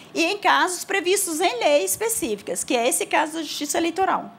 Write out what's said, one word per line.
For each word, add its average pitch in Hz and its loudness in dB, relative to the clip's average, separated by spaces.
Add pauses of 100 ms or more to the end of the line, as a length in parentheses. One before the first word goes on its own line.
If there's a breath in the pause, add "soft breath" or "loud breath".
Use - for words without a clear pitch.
(140)
e 302 2
em 370 0
casos 339 2
previstos 381 0
em 427 2
leis 370 4
específicas, 262 -4
que 277 0
é 233 2
esse 339 0
caso 311 0
da 330 -6
Justiça 294 -4
Eleitoral. 330 0